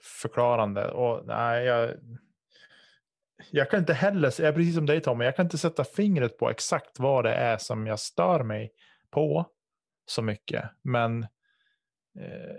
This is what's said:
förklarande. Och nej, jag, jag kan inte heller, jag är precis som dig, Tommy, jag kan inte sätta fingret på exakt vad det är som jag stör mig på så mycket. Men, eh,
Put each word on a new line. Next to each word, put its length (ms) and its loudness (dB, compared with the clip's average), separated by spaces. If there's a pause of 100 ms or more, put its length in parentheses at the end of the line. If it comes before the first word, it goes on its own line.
förklarande. 920 0
Och 340 -2
nej, 400 -2
jag, 260 2 (1600)
jag 180 2
kan 100 4
inte 140 2
heller, 480 2
jag 80 4
är 40 4
precis 220 2
som 100 0
dig, 160 2
Tommy, 240 0
jag 100 0
kan 100 2
inte 120 -2
sätta 260 0
fingret 540 0
på 120 0
exakt 500 -4
vad 260 4
det 80 2
är 240 0
som 300 -6
jag 120 -4
stör 440 0
mig 280 -6 (380)
på 400 0 (560)
så 160 -6
mycket. 480 -4 (120)
Men, 420 0 (960)
eh, 400 -14